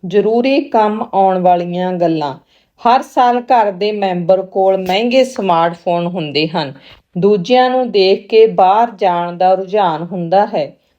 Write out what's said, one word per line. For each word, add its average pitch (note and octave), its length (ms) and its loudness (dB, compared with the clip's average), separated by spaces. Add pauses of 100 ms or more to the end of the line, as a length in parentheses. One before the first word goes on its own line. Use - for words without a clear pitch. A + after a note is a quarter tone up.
ਜ਼ਰੂਰੀ A3+ 540 0
ਕੰਮ G#3+ 400 0 (120)
ਆਉਣ F#3+ 260 2
ਵਾਲੀਆਂ F3+ 540 0
ਗੱਲਾਂ। D#3+ 400 -2 (480)
ਹਰ A#3+ 200 2
ਸਾਲ B3 400 0
ਘਰ A#3 300 2
ਦੇ G3+ 200 -4
ਮੈਂਬਰ F#3+ 540 0
ਕੋਲ F#3+ 320 0
ਮਹਿੰਗੇ A3 460 0
ਸਮਾਰਟਫੋਨ F3 840 -2
ਹੁੰਦੇ D#3 400 -4
ਹਨ। D#3 260 -6 (440)
ਦੂਜਿਆਂ G#3 520 2
ਨੂੰ B3+ 220 -2
ਦੇਖ G3 360 0
ਕੇ A3 200 4
ਬਾਹਰ G3+ 440 2
ਜਾਣ F3 460 -2
ਦਾ F#3 160 2
ਰੁਝਾਨ F#3 500 -2
ਹੁੰਦਾ F3 420 0
ਹੈ। G#3 200 -6 (340)